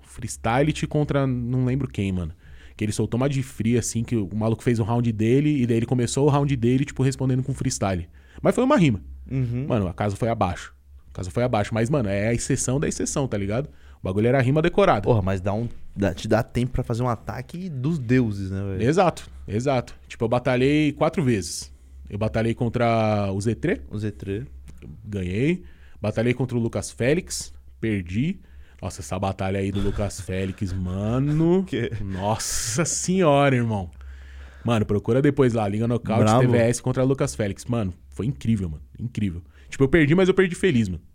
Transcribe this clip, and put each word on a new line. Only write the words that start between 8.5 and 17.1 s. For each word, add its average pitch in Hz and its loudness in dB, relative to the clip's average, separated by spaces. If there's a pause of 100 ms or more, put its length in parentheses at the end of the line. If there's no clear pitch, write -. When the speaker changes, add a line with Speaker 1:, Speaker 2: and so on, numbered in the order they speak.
Speaker 1:
foi 240 4
uma 277 6
rima. 135 4 (280)
Speaker 2:
Uhum. 127 -2
Speaker 1:
Mano, 101 2
a 85 -4
casa 101 -2
foi 113 -2
abaixo. 101 -2 (360)
A - -20
casa 92 -8
foi 120 0
abaixo. 113 0
Mas, 113 0
mano, 131 2
é 101 0
a 120 2
exceção 131 -2
da 160 0
exceção, 147 -2
tá 110 -4
ligado? 104 -4 (320)
O - -16
bagulho 101 0
era 131 4
rima 139 4
decorada. 170 4
Speaker 2:
Porra, 117 4
mas 95 0
dá 98 -2
um, 113 -4 (260)
dá, 98 0
te - -8
dá 110 4
tempo 127 -2
pra 127 -2
fazer 120 -2
um 127 0
ataque 127 -8